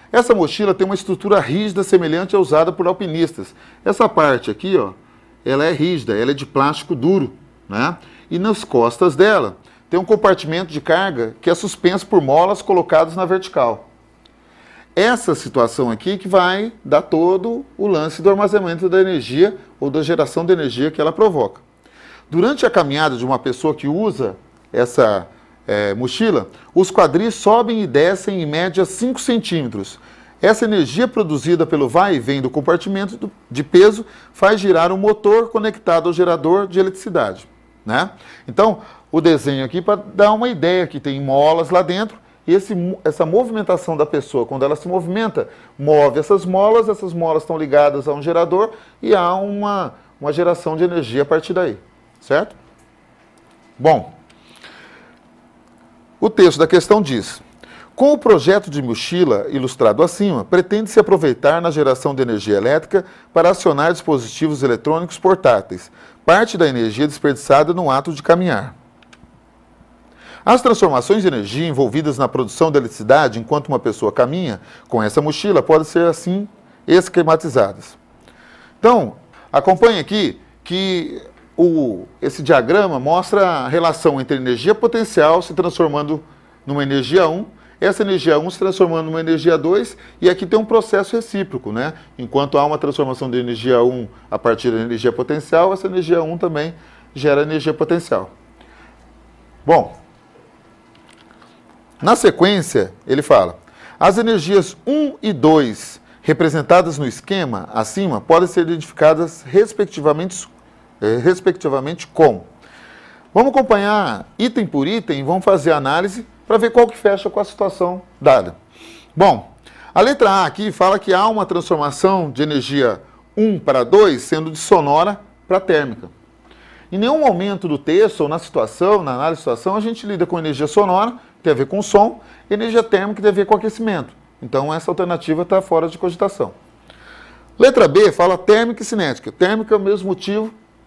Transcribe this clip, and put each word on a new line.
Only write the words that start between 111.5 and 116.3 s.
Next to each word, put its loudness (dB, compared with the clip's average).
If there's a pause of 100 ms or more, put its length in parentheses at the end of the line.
com. 2 (880)
Vamos 2
acompanhar 0 (140)
item -2
por -4
item, -4
vamos -2
fazer 2
a 2
análise -4 (200)